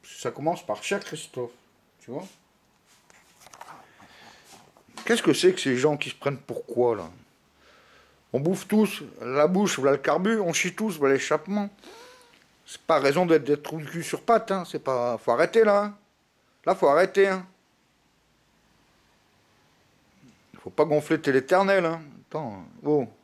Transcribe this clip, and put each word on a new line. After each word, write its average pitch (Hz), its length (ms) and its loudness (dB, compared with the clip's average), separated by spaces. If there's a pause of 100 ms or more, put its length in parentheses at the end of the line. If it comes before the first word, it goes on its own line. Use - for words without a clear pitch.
Ça - 260 -10
commence 156 340 -6
par 104 200 -8
cher 196 160 -4
Christophe, - 540 -12 (460)
tu - 120 -18
vois. 170 160 -12 (2750)
Qu'est-ce 220 200 0
que 151 100 4
c'est 180 200 4
que 180 60 -6
ces 127 180 0
gens 147 200 2
qui - 140 -6
se - 40 -14
prennent 143 220 -4
pour - 300 -12
quoi, 117 280 0
là ? 85 140 -10 (1300)
On 127 40 0
bouffe 180 280 -2
tous 208 360 0 (180)
la 135 240 2
bouche, 185 320 0
voilà 135 140 2
le 143 100 0
carbu, 196 380 0
on 170 140 -2
chie - 200 -2
tous, 214 240 -4
voilà 139 160 2
l'échappement. 190 560 -2 (960)
C'est - 160 -20
pas 160 160 2
raison 143 300 4
d'être, 156 160 4
d'être 143 180 0
trou 160 180 -10
de 151 60 -10
cul 165 160 -10
sur - 220 -8
patte, 226 260 2
hein. 190 160 -4
C'est - 180 -10
pas, 123 360 -2
faut - 100 -4
arrêter, 170 340 4
là. 202 300 2 (720)
Là, 170 80 2
faut 170 140 2
arrêter, 190 400 4
hein. 190 180 -4 (3250)
Faut - 80 -14
pas 151 140 2
gonfler 151 360 0
tel 139 140 0
éternel, 185 500 2
hein. 165 160 -4 (260)
Attends, 110 360 -10 (200)
oh. 143 240 2 (160)